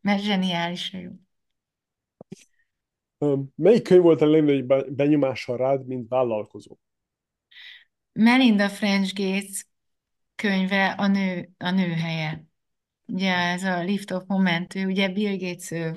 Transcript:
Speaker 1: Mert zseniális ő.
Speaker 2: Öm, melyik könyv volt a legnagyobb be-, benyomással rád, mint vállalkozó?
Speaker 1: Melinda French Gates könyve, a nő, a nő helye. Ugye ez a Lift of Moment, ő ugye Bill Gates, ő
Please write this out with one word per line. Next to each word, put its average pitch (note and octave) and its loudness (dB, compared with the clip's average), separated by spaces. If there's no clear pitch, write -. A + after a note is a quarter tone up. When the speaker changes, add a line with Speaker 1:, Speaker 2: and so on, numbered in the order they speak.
Speaker 1:
Mert G3+ 0
zseniális F3+ -2
ő. F3+ -14
Speaker 2:
Öm, C#3 -2
melyik G3 4
könyv F3+ 8
volt E3 6
a D3+ 6
legnagyobb D3 4
be-, C3+ 2
benyomással C3+ 0
rád, C3 -2
mint B2+ -10
vállalkozó? A2+ -4
Speaker 1:
Melinda A3+ 4
French G3 -2
Gates G3 -6
könyve, G3 0
a G3+ -2
nő, F#3+ -2
a F3 -6
nő F#3 0
helye. D#3+ -6
Ugye F#3 -2
ez F3+ -2
a F#3 -2
Lift G3 -4
of F#3 -6
Moment, F3+ 0
ő F#3+ -4
ugye F#3+ 0
Bill G3 -4
Gates, F3+ -10
ő E3 -6